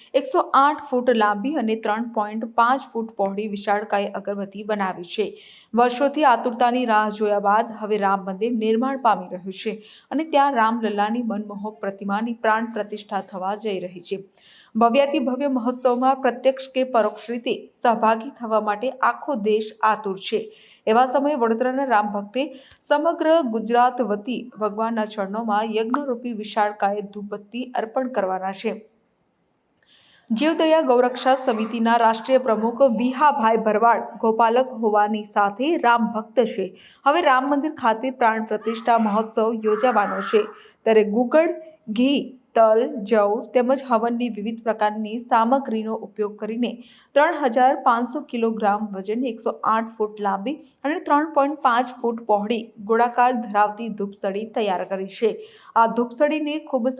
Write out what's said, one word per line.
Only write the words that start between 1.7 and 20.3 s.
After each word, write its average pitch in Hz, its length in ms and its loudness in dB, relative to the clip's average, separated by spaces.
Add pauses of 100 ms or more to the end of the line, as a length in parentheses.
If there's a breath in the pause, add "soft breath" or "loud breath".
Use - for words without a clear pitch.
ત્રણ 226 300 -2
પોઇન્ટ 220 320 -4 (120)
પાંચ 262 300 2
ફૂટ 226 300 -8
પહોળી 196 340 -2
વિશાળકાય 202 680 -2
અગરબત્તી 202 520 -8
બનાવી 185 420 -4
છે. 214 120 -2 (480 loud breath)
વર્ષોથી 277 580 2
આતુરતાની 240 600 0
રાહ 214 140 4 (140)
જોયા 208 280 0
બાદ 220 320 2
હવે 208 240 -2
રામ 196 240 0
મંદિર 196 300 -4
નિર્માણ 226 480 0
પામી 185 260 0
રહ્યું 185 300 -10
છે 208 160 -6 (320 loud breath)
અને 311 240 -4
ત્યાં 277 280 4
રામલલ્લાની 220 680 0
મનમોહક 208 540 -10
પ્રતિમાની 202 580 -6
પ્રાણ 226 320 0
પ્રતિષ્ઠા 208 560 -8
થવા 190 240 -4
જઈ 208 240 -6
રહી 180 260 -12
છે. 190 160 -8 (520 loud breath)
ભવ્યાતિ 277 520 2
ભવ્ય 262 240 -2
મહોત્સવમાં 254 760 0
પ્રત્યક્ષ 262 480 0
કે 262 100 0 (120)
પરોક્ષ 208 360 0
રીતે 240 220 -4 (240)
સહભાગી 226 640 0
થવા 220 260 0
માટે 208 240 -2 (180)
આખો 240 280 -2 (100)
દેશ 214 240 0 (200)
આતુર 208 220 -2 (120)
છે. 220 160 -2 (460 loud breath)